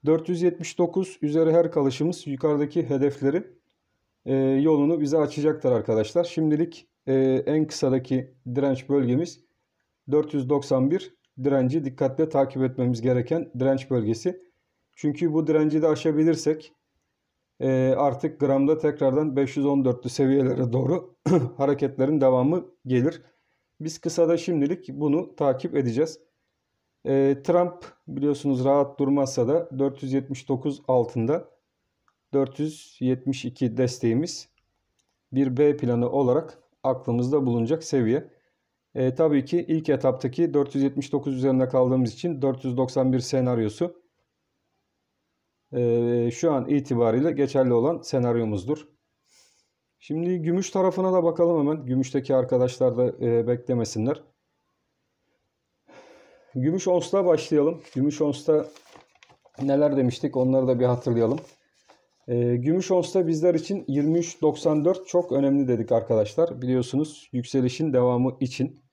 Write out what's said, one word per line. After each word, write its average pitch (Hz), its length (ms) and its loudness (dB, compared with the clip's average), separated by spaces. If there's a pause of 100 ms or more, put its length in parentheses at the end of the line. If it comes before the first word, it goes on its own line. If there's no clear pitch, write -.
Dört 160 220 2
yüz 175 140 -2
yetmiş 175 360 -2
dokuz 180 440 -2
üzeri 156 300 2
her 165 200 4
kalışımız 147 540 0
yukarıdaki 147 640 -2
hedefleri, 139 540 0 (840)
e, 131 100 0
yolunu 143 640 2
bize 147 180 0
açacaktır 147 540 0
arkadaşlar. 110 520 0
Şimdilik, 160 640 -2 (180)
e, 131 80 0 (320)
en 156 200 0
kısadaki 131 680 -2 (200)
direnç 135 340 -2
bölgemiz 139 520 0 (720)
dört 151 240 0
yüz 131 140 -2
doksan 139 420 2
bir 185 240 -4 (300)
direnci 139 400 0
dikkatle 139 440 -2
takip 135 340 0
etmemiz 127 400 -2
gereken 127 560 -2
direnç 135 320 0
bölgesi. 120 520 -2 (540)
Çünkü 151 360 -2
bu 156 140 0
direnci 156 360 2
de 160 60 2
aşabilirsek, 156 840 0 (880)
e, 131 360 2
artık 143 440 -2
gramda 139 380 2
tekrardan 143 580 0
beş 135 200 0
yüz 139 100 0
on 139 180 2
dörtlü 123 260 -2
seviyelere 131 640 2
doğru 131 440 -2 (200)
<clears throat> 127 200 0
hareketlerin 143 640 0
devamı 135 460 2 (200)
gelir. 127 360 0 (580)
Biz 156 180 -10
kısada 165 380 2
şimdilik 165 520 -2
bunu 143 480 -2
takip 139 400 0
edeceğiz. 131 440 0 (840)
E, 139 380 2
Trump 175 400 0 (240)
biliyorsunuz 139 560 -2
rahat 139 340 2
durmazsa 135 500 0
da 151 300 -2
dört 135 240 -2
yüz 131 100 -6
yetmiş 135 360 -4
dokuz 135 400 -4
altında 123 600 0 (840)
dört 135 260 0
yüz 151 420 -8
yetmiş 127 440 -2
iki 127 320 -4
desteğimiz 127 720 -2 (840)
bir 131 240 0
B 147 200 4
planı 120 340 0
olarak 139 520 0 (200)
aklımızda 127 640 -2
bulunacak 120 380 -2
seviye. 127 460 0 (640)
E, 127 200 -2
tabii 147 300 2
ki 175 240 -2
ilk 160 200 -2
etaptaki 131 640 0
dört 139 200 0
yüz 139 100 0
yetmiş 139 280 -4
dokuz 139 220 -4
üzerinde 131 340 2
kaldığımız 127 440 2
için 156 300 -6
dört 135 220 -2
yüz 123 120 -4
doksan 131 360 0
bir 127 80 2
senaryosu, 123 840 -2 (1700)
e, 120 600 2
şu 160 200 0
an 131 160 -2
itibariyle 131 640 2
geçerli 135 400 2
olan 139 280 2
senaryomuzdur. 117 880 -2 (1120)
Şimdi 170 400 -4
gümüş 170 320 -2
tarafına 185 420 0
da 180 120 2
bakalım 170 340 2
hemen. 147 280 -2
Gümüşteki 131 480 0
arkadaşlar 123 600 2
da, 123 300 -2
e, 117 200 2
beklemesinler. 120 760 -2 (2250)
Gümüş 160 340 -2
onsta 180 380 0
başlayalım. 160 560 2 (120)
Gümüş 143 260 -2
onsta 151 460 0 (960)
neler 139 340 2
demiştik 131 400 -2
onları 131 320 2
da 123 120 2
bir 127 40 4
hatırlayalım. 120 560 0 (880)
E, 120 280 0
gümüş 160 340 -2
onsta 180 360 2
bizler 165 280 2
için 175 340 -4
yirmi 147 300 2
üç 170 240 -4
doksan 151 420 0
dört 185 220 0
çok 180 260 -2
önemli 139 360 2
dedik 113 240 0
arkadaşlar. 117 680 0
Biliyorsunuz 127 720 -2
yükselişin 127 600 -2
devamı 123 480 2
için. 127 400 -4 (120)